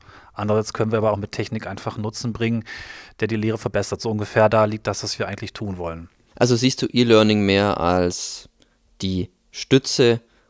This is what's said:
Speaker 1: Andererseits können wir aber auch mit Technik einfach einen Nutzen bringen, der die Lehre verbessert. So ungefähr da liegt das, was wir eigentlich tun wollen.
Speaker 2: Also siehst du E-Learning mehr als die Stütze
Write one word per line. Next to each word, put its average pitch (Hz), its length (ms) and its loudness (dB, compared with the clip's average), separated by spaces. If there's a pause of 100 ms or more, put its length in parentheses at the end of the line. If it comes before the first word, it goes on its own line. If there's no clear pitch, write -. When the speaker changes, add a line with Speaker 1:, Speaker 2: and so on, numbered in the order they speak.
(340)
Speaker 1:
Andererseits 104 400 0
können 110 180 -2
wir 113 60 0
aber 107 140 2
auch 104 40 0
mit 104 160 -8
Technik 110 340 -6
einfach 98 280 -10
einen 110 80 -8
Nutzen 107 320 -6
bringen, 117 300 -2 (560)
der 110 80 0
die 110 80 -2
Lehre 110 200 0
verbessert. 101 460 -4
So 113 80 -4
ungefähr 107 400 2
da 110 160 4
liegt 107 200 -6
das, 104 160 -4
was - 160 -6
wir 95 100 -6
eigentlich 98 260 -10
tun 98 240 -8
wollen. 82 320 -10 (240)
Speaker 2:
Also 123 220 2
siehst 127 260 0
du 131 100 0
E-Learning 110 540 6
mehr 98 340 2
als 90 720 -2 (500)
die 95 300 -4 (200)
Stütze 123 720 2 (300)